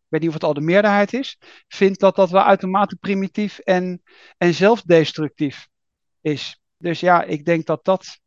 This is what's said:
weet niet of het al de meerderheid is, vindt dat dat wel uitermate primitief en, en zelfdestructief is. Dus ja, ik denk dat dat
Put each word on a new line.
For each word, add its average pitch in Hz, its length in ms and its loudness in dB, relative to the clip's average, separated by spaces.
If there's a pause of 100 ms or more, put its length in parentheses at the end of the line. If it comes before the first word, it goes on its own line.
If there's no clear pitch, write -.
weet 156 120 -4
niet 165 100 -2
of 156 60 -6
het 160 80 -8
al 156 100 0
de 147 80 -8
meerderheid 202 520 2
is, 262 260 -8 (280)
vindt 196 320 0
dat 190 160 2
dat 190 140 2
wel 190 120 2
uitermate 196 540 0
primitief 196 640 -6
en, 180 420 -2 (360)
en 175 160 2
zelfdestructief 160 1120 0 (540)
is. - 400 -8 (160)
Dus 170 220 -6
ja, 175 240 4
ik 147 220 -8
denk 165 200 -2
dat 156 200 -6
dat - 420 -4